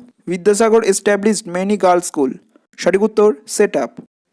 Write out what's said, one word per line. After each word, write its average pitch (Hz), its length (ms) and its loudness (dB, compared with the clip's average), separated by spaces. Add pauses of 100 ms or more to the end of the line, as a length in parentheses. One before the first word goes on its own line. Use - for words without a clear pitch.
(320)
"বিদ্যাসাগর 208 500 2 (120)
established 202 520 -2 (120)
many 196 180 -2 (100)
girls' 175 260 2
school।" 135 200 -2 (500)
সঠিক 185 260 0
উত্তর, 214 220 2 (260)
"Set 202 180 0 (100)
up।" - 80 -8 (420)